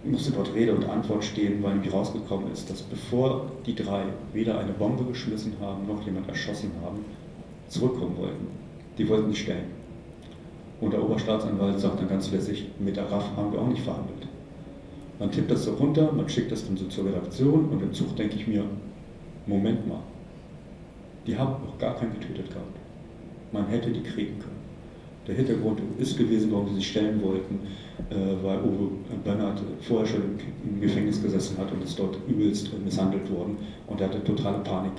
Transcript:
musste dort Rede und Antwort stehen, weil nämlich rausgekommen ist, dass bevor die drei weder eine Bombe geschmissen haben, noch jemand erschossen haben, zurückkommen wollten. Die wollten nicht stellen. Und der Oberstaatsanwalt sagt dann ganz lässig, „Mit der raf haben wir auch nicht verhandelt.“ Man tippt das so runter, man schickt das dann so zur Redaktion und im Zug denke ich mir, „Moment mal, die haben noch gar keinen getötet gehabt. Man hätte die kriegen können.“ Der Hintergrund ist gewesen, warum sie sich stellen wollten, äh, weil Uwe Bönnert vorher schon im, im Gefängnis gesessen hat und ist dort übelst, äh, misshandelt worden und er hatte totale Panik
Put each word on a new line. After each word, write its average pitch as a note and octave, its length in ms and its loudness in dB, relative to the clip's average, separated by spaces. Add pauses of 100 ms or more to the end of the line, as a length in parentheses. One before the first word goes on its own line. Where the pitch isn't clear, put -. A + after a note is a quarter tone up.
musste - 280 2
dort G2 240 2
Rede A2 180 6
und - 160 2
Antwort G#2+ 340 0
stehen, G2+ 380 2
weil G2 120 2
nämlich F#2+ 200 2
rausgekommen G2+ 580 0
ist, - 200 -8
dass G2 100 -6
bevor - 720 0 (140)
die A2 100 0
drei G2 300 0 (280)
weder A2 240 2
eine G2 140 0
Bombe B2 320 2
geschmissen A2 580 -2
haben, G2 240 -4
noch G#2 200 -2
jemand F#2 220 -2
erschossen - 440 -4 (120)
haben, F#2+ 160 -4 (680)
zurückkommen - 500 2
wollten. - 300 -4 (500)
Die G#2+ 100 2
wollten G#2+ 200 6
nicht - 160 0
stellen. F2+ 220 -2 (1160)
Und G#2 120 2
der G#2 100 4
Oberstaatsanwalt G#2 760 2
sagt - 200 2
dann F#2 80 0
ganz G2 240 0
lässig, - 380 0 (100)
„Mit G2 160 0
der G2 160 -2
raf G2+ 140 2 (100)
haben G#2 160 0
wir G#2 100 0
auch A#2 60 4
nicht - 160 2
verhandelt.“ - 440 -4 (920)
Man G2+ 120 0
tippt - 200 4
das A#2 140 4
so G#2+ 80 2
runter, D3+ 400 6
man D3+ 160 2
schickt - 200 2
das G#2+ 160 -2
dann F#2+ 120 0
so F#2+ 80 -2
zur F#2+ 220 -2
Redaktion C#3 640 6
und F#2+ 120 2
im G2 100 0
Zug - 240 0
denke G#2 220 0
ich - 100 -2
mir, G#2 160 4 (840)
„Moment G2+ 400 4
mal, - 140 -2 (1300)
die A2 100 0
haben C3 180 2 (100)
noch - 120 -8
gar - 200 0
keinen A2 160 -2
getötet - 340 -6
gehabt. - 300 -8 (720)
Man G2+ 160 0
hätte A2+ 240 2
die - 100 0
kriegen G#2 380 -4
können.“ - 200 -10 (680)
Der G2+ 80 -2
Hintergrund A2 460 4 (180)
ist - 180 0
gewesen, A2 360 6
warum G2+ 160 2
sie G2 60 0
sich F#2+ 120 0
stellen G#2+ 340 2
wollten, F#2+ 380 0 (500)
äh, G2+ 60 -4 (260)
weil F#2+ 180 2
Uwe G2 320 2 (340)
Bönnert G2+ 360 2 (200)
vorher A2 260 4
schon G#2+ 140 2
im, - 540 -4
im G2+ 60 0
Gefängnis G#2 400 4
gesessen F#2+ 360 2
hat F#2+ 140 0
und F#2 120 -2
ist - 160 -4
dort F#2+ 180 0 (100)
übelst, G#2 400 4
äh, - 160 -4
misshandelt F#2+ 460 2
worden G2 280 -2 (300)
und G2 120 -4
er G2 80 4
hatte - 160 -2
totale G2+ 360 2
Panik F#2+ 400 0